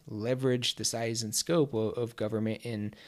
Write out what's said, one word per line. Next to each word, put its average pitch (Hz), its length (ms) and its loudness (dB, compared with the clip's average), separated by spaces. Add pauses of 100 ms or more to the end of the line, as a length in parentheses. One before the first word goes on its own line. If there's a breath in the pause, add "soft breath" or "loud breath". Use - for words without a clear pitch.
leverage 123 680 0
the 110 100 -4
size 113 380 -2
and 107 100 -4
scope 160 400 2
of, 110 220 0
of 117 200 -2
government 110 480 -2
in, 104 300 -6 (140 loud breath)